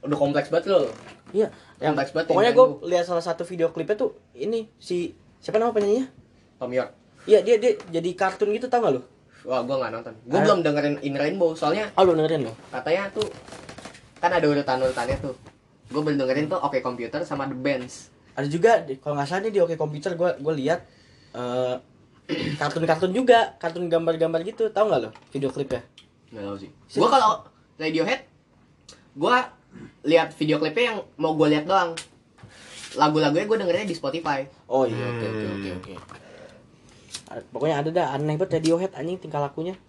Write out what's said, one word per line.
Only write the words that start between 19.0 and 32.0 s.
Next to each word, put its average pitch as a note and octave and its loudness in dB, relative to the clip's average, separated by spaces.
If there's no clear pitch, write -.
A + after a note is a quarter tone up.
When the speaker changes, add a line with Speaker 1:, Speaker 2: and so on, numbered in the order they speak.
Speaker 2:
nggak C#3+ -2
salah F#3 -4
nih A3 -4
di G3 2
Oke E3+ 2
Komputer D3+ -4
gua, E3+ 0
gua C#3+ -4
lihat, D3+ -2
eh, B2 -2
<clears throat> D#3+ -6
kartun-kartun D#3+ 0
juga, A#3 4
kartun E3+ -6
gambar-gambar E3 0
gitu, A3 -4
tau G#3+ 2
nggak E3 2
lo A2 -8
video C#3 -4
klipnya? C3 -6
Speaker 1:
Nggak A2 -14
tahu G2+ -8
sih. F#2+ -16
Speaker 2:
Serius? - -4
Speaker 1:
Gua A3+ 4
kalau B3 6
Radiohead, D#3+ -2
gua F#3+ 2
lihat D#3 4
video - 0
klipnya - 0
yang G#3+ -6
mau D#3+ -2
gua D#3 4
lihat D3+ 2
doang. F3+ 2